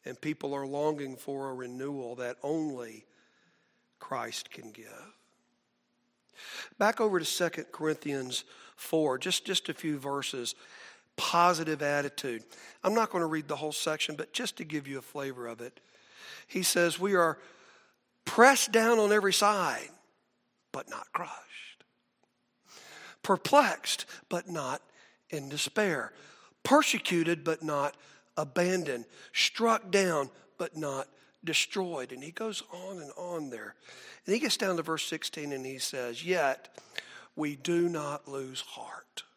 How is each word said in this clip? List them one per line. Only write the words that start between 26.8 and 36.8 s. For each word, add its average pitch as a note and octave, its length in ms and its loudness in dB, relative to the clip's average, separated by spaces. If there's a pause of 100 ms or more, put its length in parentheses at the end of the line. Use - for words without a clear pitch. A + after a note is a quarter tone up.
but D#3+ 200 -2
not D3 340 0 (400)
abandoned. D#3 680 0 (280)
Struck A3 560 2
down, E3+ 400 2 (260)
but E3 200 -6
not C#3+ 320 -4 (340)
destroyed." E3 680 -2
And B2+ 100 -12
he D3+ 80 -12
goes A3 400 -6
on F#3 300 -10
and C#3+ 120 -14
on E3+ 380 -6
there. G#2+ 240 -10 (500)
And F#3+ 100 2
he A3+ 40 2
gets B3 180 2
down F#3+ 200 2
to E3 60 -2
verse D#3 220 -2
sixteen D3+ 480 -6
and C3 140 -4
he C3+ 140 -8
says, B2 440 -4
"Yet D#3+ 540 0 (560)